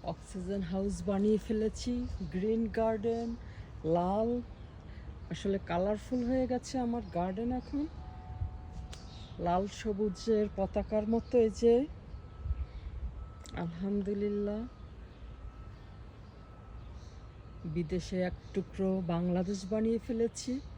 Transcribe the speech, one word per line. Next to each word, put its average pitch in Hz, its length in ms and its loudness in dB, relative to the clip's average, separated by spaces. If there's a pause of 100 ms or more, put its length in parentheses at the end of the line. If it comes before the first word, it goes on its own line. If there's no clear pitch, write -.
অক্সিজেন 185 580 -4
হাউস 185 440 0
বানিয়ে 202 320 6
ফেলেছি, 233 680 0 (240)
গ্রিন 220 360 2
গার্ডেন, 226 680 2 (480)
লাল, 196 580 4 (880)
আসলে 196 360 0
কালারফুল 208 600 2
হয়ে 254 220 4
গেছে 247 320 0
আমার 240 220 2 (140)
গার্ডেন 190 360 0
এখন, 277 360 0 (1500)
লাল 175 280 4
সবুজের 208 880 2
পতাকার 208 540 2
মতো। 226 280 4
এই 220 120 8
যে, 233 360 8 (1700)
আলহামদুলিল্লাহ, 202 1040 0 (3000)
বিদেশে 170 560 0
এক 180 120 2 (200)
টুকরো 190 540 2
বাংলাদেশ 180 640 2
বানিয়ে 220 360 4
ফেলেছি 233 520 0 (180)